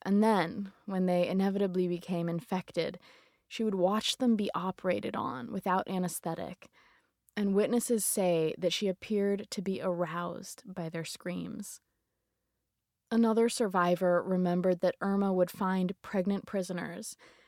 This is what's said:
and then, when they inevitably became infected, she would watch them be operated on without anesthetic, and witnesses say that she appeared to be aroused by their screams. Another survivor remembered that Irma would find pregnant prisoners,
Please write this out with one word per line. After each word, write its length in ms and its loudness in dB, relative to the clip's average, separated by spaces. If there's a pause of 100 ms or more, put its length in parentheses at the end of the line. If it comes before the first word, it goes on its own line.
and 180 4
then, 480 2 (140)
when 220 0
they 200 4
inevitably 600 0
became 420 -4
infected, 720 -4 (480)
she 160 -6
would 100 0
watch 440 0
them 180 4
be 180 0
operated 640 -2
on 360 -6
without 380 0
anesthetic, 800 -6 (680)
and 200 0
witnesses 500 2
say 540 2
that 140 0
she 140 -2
appeared 600 0
to 140 -6
be 180 -2
aroused 840 -4
by 260 -8
their 160 -8
screams. 760 -10 (1300)
Another 400 4
survivor 720 2
remembered 600 2
that 200 2
Irma 320 2
would 160 4
find 540 0
pregnant 420 -2
prisoners, 720 -6 (300)